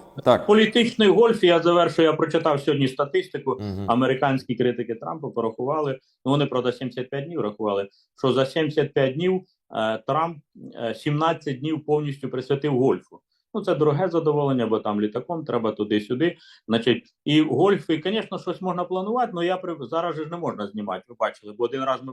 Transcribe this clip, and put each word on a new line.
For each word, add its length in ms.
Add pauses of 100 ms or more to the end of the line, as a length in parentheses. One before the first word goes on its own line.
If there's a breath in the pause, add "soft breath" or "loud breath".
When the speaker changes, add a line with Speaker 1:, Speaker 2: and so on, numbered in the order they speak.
(240)
Speaker 1:
так. 220
Speaker 2:
Політичний 600
гольф, 360
я 180
завершую, 460
я 60
прочитав 460
сьогодні 280
статистику. 640 (100)
Speaker 1:
Мгм. 300
Speaker 2:
Американські 640
критики 400
Трампа 360
порахували, 680 (260)
ну, 80
вони, 140
правда, 260
сімдесят 380
п'ять 160
днів 140
рахували, 480 (300)
що 140
за 140
сімдесят 480
п'ять 200
днів, 260 (360)
е, 300
Трамп, 300 (380)
е, 200
сімнадцять 640
днів 260
повністю 420
присвятив 500
гольфу. 420 (340)
Ну, 80
це 120
дороге 340
задоволення, 580
бо 120
там 220
літаком 440
треба 280
туди-сюди. 640 (320 soft breath)
Значить, 340 (220)
і 180
гольф, 480
і, 140
звісно, 340
щось 240
можна 220
планувати, 500
але 120
я 100
при-, 240
зараз 360
же 80
ж 60
не 60
можна 300
знімати, 420
ви 100
бачили, 400
бо 60
один 200
раз 180
ми 100